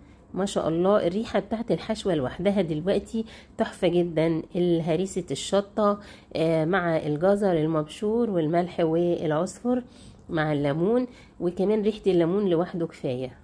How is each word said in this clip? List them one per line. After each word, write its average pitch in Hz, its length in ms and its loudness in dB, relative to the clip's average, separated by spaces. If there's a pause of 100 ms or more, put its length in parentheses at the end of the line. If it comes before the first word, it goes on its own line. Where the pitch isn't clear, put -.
(340)
ما 185 120 -2
شاء - 220 -2
الله، 175 380 2
الريحه 208 340 -2
بتاعت 220 320 -4
الحشوه 190 420 -2
لوحدها 170 480 0
دلوقتي 196 640 -2 (340)
تحفه - 300 0
جدا. 165 540 2 (140)
الهريسه 175 760 0
الشطه، 202 680 0 (380)
آه، 160 280 2
مع 170 320 2
الجزر 180 560 2
المبشور 165 800 0
والملح 175 500 0
والعصفر 170 1000 0 (480)
مع 156 220 0
الليمون، 165 540 0 (340)
وكمان 196 420 0
ريحه 214 240 -2
الليمون 185 420 2
لوحده 170 380 0
كفايه. 127 460 -6 (120)